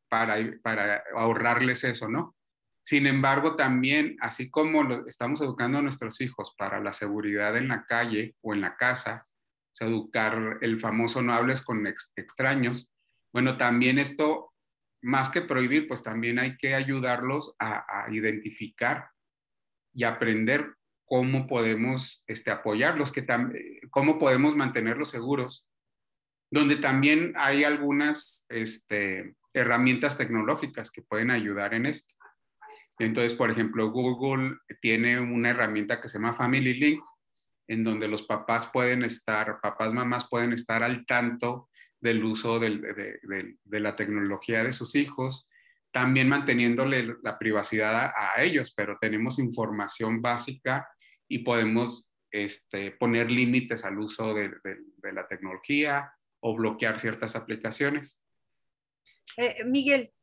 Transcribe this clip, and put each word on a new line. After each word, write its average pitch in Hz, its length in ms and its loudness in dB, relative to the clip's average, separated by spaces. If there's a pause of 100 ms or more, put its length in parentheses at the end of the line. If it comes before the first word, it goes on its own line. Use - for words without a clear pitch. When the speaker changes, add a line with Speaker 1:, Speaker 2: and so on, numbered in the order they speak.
Speaker 1:
para, 113 280 2 (260)
para 104 400 0 (140)
ahorrarles 120 680 2
eso, 120 240 -2
¿no? 147 280 -4 (460)
Sin 143 240 2
embargo, 139 500 4
también, 135 640 2
así 123 300 -6
como 156 320 2
lo, 127 240 -2
estamos 135 340 -4
educando 127 380 0
a 147 40 0
nuestros 135 380 -6
hijos 123 380 -8
para 101 220 -4
la 101 120 -4
seguridad 104 640 -2
en 127 120 0
la 113 180 -4
calle 113 560 -2
o 110 100 -4
en 104 80 0
la 92 160 -4
casa, 123 480 -2
o - 520 -20
sea, 117 120 -4
educar 113 720 0
el 113 200 0
famoso 113 420 0
"no 120 100 2
hables 127 300 2
con 110 240 -4
ex-, - 280 -10
extraños", 131 800 -2 (400)
bueno, 127 240 2
también 127 420 4
esto, 151 540 0 (480)
más 135 300 0
que 175 100 0
prohibir, 143 480 0
pues, 120 140 -6
también 117 360 -2
hay 131 200 -2
que 135 160 0
ayudarlos 135 840 -2
a, 107 460 -4
a 110 80 -6
identificar 110 960 -4 (840)
y 123 100 0
aprender 113 680 2 (320)
cómo 131 400 2
podemos, 120 840 0
este, 110 220 -6
apoyarlos, 139 600 0
que 131 160 -6
tam-, 120 260 0 (380)
cómo 151 280 4
podemos 143 360 6
mantenerlos 123 560 0
seguros, 123 580 -4 (800)
donde 147 260 4
también 147 600 4
hay 143 280 4
algunas, 147 840 0
este, 107 840 -4 (180)
herramientas 123 640 2
tecnológicas 117 760 -2
que - 120 -18
pueden 113 280 -2
ayudar 104 440 -2
en 117 120 0
esto. - 280 -6 (840)
Entonces, 117 360 2
por 117 160 2
ejemplo, 110 400 0
Google 131 640 0 (240)
tiene 117 400 2
una 120 300 0
herramienta 107 500 0
que - 80 -12
se 104 100 -8
llama 120 160 0
Family 127 400 2
Link, 147 280 2 (680)
en 113 160 0
donde 110 240 0
los 107 140 -4
papás 113 500 -2
pueden 123 320 2
estar, 110 560 -2
papás, 110 320 -2
mamás 123 360 -2
pueden 120 240 2
estar 117 300 -2
al 120 240 -2
tanto 123 640 0 (320)
del 113 240 2
uso 113 340 0
del, 110 240 0
de, 104 400 -10
de, 98 400 -8
de 104 180 -6
la 104 140 -2
tecnología 104 720 -2
de 127 80 -2
sus - 240 -4
hijos, 135 520 -2 (440)
también 131 360 4
manteniéndole 127 920 2
la 107 160 -6
privacidad 107 560 0
a, 110 400 0
a 117 80 2
ellos, 151 340 0
pero 101 240 -4
tenemos 113 380 -2
información 110 840 -2
básica 127 680 -4 (400)
y 127 100 -4
podemos, 117 760 0 (180)
este, 101 600 -6
poner 117 400 2
límites 123 540 2
al 98 140 -6
uso 107 360 -4
de, 104 140 -2 (160)
de, 95 140 -10 (180)
de 98 160 -12
la 95 140 -8
tecnología 139 840 -2 (280)
o 117 140 0
bloquear 110 460 0
ciertas 110 360 -4
aplicaciones. 143 840 -4 (1160)
Speaker 2:
Eh, 233 260 0
Miguel, 262 480 2 (100)